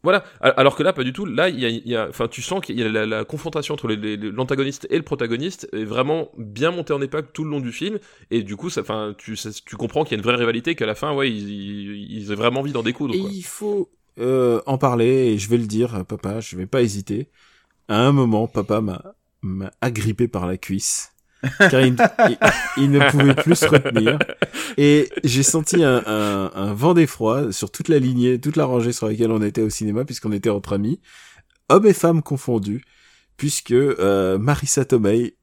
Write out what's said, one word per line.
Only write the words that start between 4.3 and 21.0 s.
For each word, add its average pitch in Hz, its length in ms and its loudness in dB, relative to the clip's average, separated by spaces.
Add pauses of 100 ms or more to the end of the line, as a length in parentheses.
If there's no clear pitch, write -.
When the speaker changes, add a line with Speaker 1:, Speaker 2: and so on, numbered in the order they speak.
Speaker 1:
et - 60 2
le 160 80 -2
protagoniste 123 720 -4
est 107 100 -4
vraiment 131 540 -4
bien 113 340 -4
montée 165 220 -6
en 139 80 -4
épingle 147 320 -6
tout 156 100 -8
le 156 60 -6
long 147 100 -4
du 120 140 -6
film, 202 260 -6 (320)
et 113 100 0
du 101 140 -8
coup, - 140 -8
ça, - 100 -4
enfin, 107 380 -6
tu, 110 180 -12
ça, 107 140 -10 (160)
tu - 100 -16
comprends 139 300 -2
qu'il - 80 -8
y - 20 0
a 104 40 -4
une 98 40 -8
vraie 120 120 2
rivalité, 120 400 0
qu'à 120 100 -2
la 107 100 -2
fin, 151 180 -4
ouais, 139 160 0
ils, 104 200 -6
ils, 101 680 -10
ils 104 140 -8
aient 104 40 -2
vraiment 120 260 0
envie 143 100 -6
d'en 120 120 -2
découdre, 123 300 -2
Speaker 2:
Et 185 60 0
Speaker 1:
quoi. 196 140 -4
Speaker 2:
il 185 100 -10
faut, 208 480 -6 (280)
euh, 123 480 2
en 135 100 0
parler, 127 560 4
et 104 40 0
je 101 120 -6
vais 120 80 4
le 113 100 0
dire, 107 380 -2
papa, 104 340 -6
je 107 160 -12
vais 92 120 -6
pas 131 140 0
hésiter. 104 460 -2 (640)
À 107 80 0 (100)
un 143 60 6
moment, 117 340 4
papa 107 320 -2
m'a, 107 360 -8 (260)
m'a 95 300 -8 (100)
agrippé 113 480 0
par 90 180 -4
la 92 80 -2
cuisse, - 560 -6 (480)